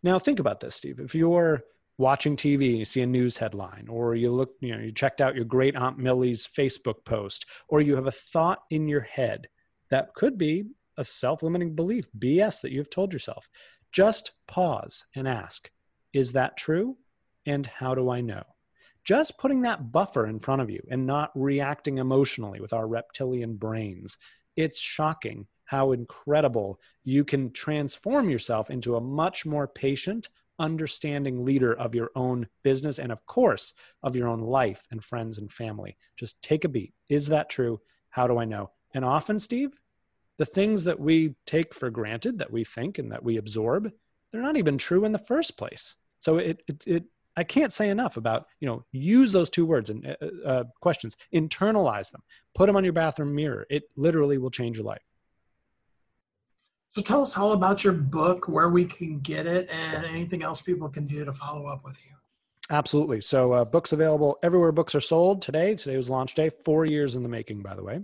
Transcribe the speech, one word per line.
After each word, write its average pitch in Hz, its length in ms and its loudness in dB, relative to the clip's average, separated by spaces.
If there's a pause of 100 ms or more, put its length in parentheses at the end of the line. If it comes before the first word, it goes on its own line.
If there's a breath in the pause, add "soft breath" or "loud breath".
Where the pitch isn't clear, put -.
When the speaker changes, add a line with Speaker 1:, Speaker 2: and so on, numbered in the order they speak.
Speaker 1:
Now 185 160 4
think 233 220 2
about 110 200 0
this, - 140 -10
Steve. - 240 -12
If 135 160 -12
you're 165 480 4 (360 soft breath)
watching 135 360 2
T 143 220 2
V 135 140 4
and 117 80 2
you 107 80 -4
see - 160 -2
a 123 40 0
news 123 300 2
headline, 101 540 -8
or 117 240 -2
you 120 160 2
look, 127 300 0
you 120 140 -6
know, 110 80 -10
you 110 100 -8
checked 135 280 0
out 135 160 2
your 120 80 -2
great 131 320 2
Aunt 131 220 -2
Millie's 127 500 0
Facebook - 560 -2
post, 104 400 -4 (240 loud breath)
or 151 140 4
you 147 140 4
have 131 100 -2
a 131 40 0
thought 165 500 0 (100)
in 156 180 0
your 147 140 0
head 113 460 -4 (420)
that 135 240 -2
could 254 240 0
be 165 260 0 (320)
a 143 80 -6
self-limiting 160 680 -2
belief, 185 340 -2 (100)
B 131 220 2
S 208 220 0
that 131 100 -6
you've 143 160 -6
told 190 240 -2
yourself, - 380 -10 (420 soft breath)
just 208 380 4 (160)
pause - 580 -2 (100)
and 135 140 -4
ask, 107 420 -8 (440)
"Is 131 180 2
that 127 240 0
true? 208 400 -2 (480)
And 143 220 -2
how 131 280 -4
do 127 140 0
I 123 140 -2
know?" 104 220 -8 (600 soft breath)
Just 285 320 2
putting 269 260 0
that 160 300 -4
buffer 156 340 2
in 110 140 -6
front 135 220 0
of 110 80 -4
you 95 100 -8 (100)
and 127 160 -2
not 147 280 0
reacting 139 640 -2
emotionally 131 640 0
with 104 120 -8
our 113 140 -2
reptilian 117 720 -4
brains, 101 600 -6 (400 soft breath)
it's 156 220 -2
shocking 113 680 -4 (180)
how 135 280 0
incredible 120 880 0 (240 soft breath)
you 139 200 2
can 135 280 -2
transform 156 760 -2
yourself 113 420 -2
into 120 260 -2
a 117 40 0
much 151 460 -2
more 147 220 -2
patient, 160 600 -4 (300)
understanding 147 840 -4
leader 127 280 4
of 117 220 -4
your 117 220 -2
own 127 300 -2 (180)
business 135 340 0
and, 127 140 -6
of - 140 -12
course, 214 460 2 (300 soft breath)
of 127 140 -2
your 120 100 0
own 113 140 -2
life 117 500 0
and 110 140 -12
friends 113 340 -8
and 104 140 -14
family. 104 440 -10 (200)
Just - 260 -14
take 156 220 0
a 170 40 0
beat. 117 240 -4 (160)
Is 143 200 0
that 151 200 2
true? 117 320 -2 (300)
How 123 160 0
do 120 120 2
I 117 60 0
know? 104 260 -8 (240)
And 131 100 -4
often, 151 340 0
Steve, 262 420 -6 (580)
the 156 60 2
things 196 400 0
that 170 140 0
we 160 380 2 (100)
take 160 260 0
for - 160 -6
granted 117 520 -6
that - 100 -6
we 113 140 -2
think 139 340 -8
and 113 140 -8
that 110 100 -10
we 117 140 0
absorb, 110 560 -2 (400)
they're 226 100 -6
not 302 140 0
even 151 200 2
true 185 280 2
in 214 80 0
the 208 60 0
first - 380 -2
place. - 380 -12 (240)
So 160 200 2
it, 165 280 -2
it, 147 180 -8
it, 170 200 0 (320)
I 170 80 0
can't 277 280 2
say 208 180 0
enough 220 260 -2
about, 113 300 -2 (120)
you 147 80 -6
know, 120 240 -6
use 208 400 6
those 180 200 4
two 170 160 2
words 131 220 2
and, 127 320 -6
uh, 147 60 -8 (180)
uh, 131 200 0 (160)
questions, 147 360 0 (160 soft breath)
internalize 160 760 2
them, - 120 -20 (340 soft breath)
put 190 100 8
them 208 80 6
on 196 80 4
your 180 100 2
bathroom 156 440 0
mirror. 147 340 -4
It 143 140 -2 (100)
literally 143 420 4
will 127 140 -2
change 117 260 -4
your 107 100 -6
life. 104 160 -8 (1900)
Speaker 2:
So 208 80 -4
tell 247 220 4
us 269 160 0
all 208 140 4
about 196 320 4
your 196 80 6
book, 160 560 2
where 165 200 4
we 180 160 6
can 160 360 -8
get 143 260 -4
it, 180 240 0
and 160 340 -4
anything 170 380 -4
else 156 180 -6
people 156 280 -4
can 147 180 -6
do 147 180 -4
to 143 80 -8
follow 143 360 -10
up 135 160 -12
with 135 200 -16
you. - 60 -20 (580)
Speaker 1:
Absolutely. 147 520 2
So, 127 320 4
uh, 123 120 6
books 160 280 2
available 151 500 4
everywhere 170 300 6
books 160 240 2
are 143 40 4
sold 180 400 4
today. 175 360 0
Today 135 200 -4
was 127 140 -2
launch 131 240 -2
day, 160 160 2 (140)
four 160 200 4
years 147 300 0
in 127 80 -4
the 123 60 -4
making, 107 340 -8
by 98 140 -10
the 95 80 -10
way. 113 200 -6